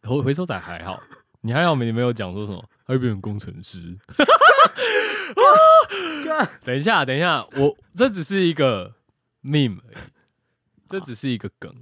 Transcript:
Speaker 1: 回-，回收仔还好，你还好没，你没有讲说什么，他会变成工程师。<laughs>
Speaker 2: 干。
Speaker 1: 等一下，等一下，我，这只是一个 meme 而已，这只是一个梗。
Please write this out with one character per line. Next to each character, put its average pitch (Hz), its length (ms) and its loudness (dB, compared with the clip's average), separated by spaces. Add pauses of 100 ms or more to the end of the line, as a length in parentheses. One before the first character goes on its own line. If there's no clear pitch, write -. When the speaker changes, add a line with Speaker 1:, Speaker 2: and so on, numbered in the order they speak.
Speaker 1:
回-， 123 220 -4
回 135 100 -2
收 170 100 -6
仔 139 160 -8
还 85 240 -14
好， 92 160 -12 (420)
你 113 120 -6
还 151 120 0
好 165 100 2
没， 123 100 -2
你 117 60 -2
没 113 100 -2
有 123 100 0
讲 104 220 -8
说 104 100 -8
什 101 80 -10
么， 90 140 -14 (220)
他 131 80 -4
会 - 20 -2
变 123 140 -2
成 98 100 -8
工 101 160 -8
程 92 240 -14
师。 87 340 -14 (120)
<laughs> 440 2250 4
Speaker 2:
干。 311 240 -2 (140)
Speaker 1:
等 127 120 -4
一 139 60 -4
下， 175 240 2
等 131 100 -4
一 143 40 -2
下， 160 260 0 (100)
我， 139 220 2 (160)
这 240 160 0
只 190 140 -8
是 196 220 -2
一 170 80 2
个 113 420 -2 (480)
meme 135 440 0
而 110 60 -20
已， - 40 -20 (920)
这 190 100 -8
只 139 140 -14
是 135 160 -8
一 123 80 -4
个 107 100 -10 (120)
梗。 - 120 -16 (100)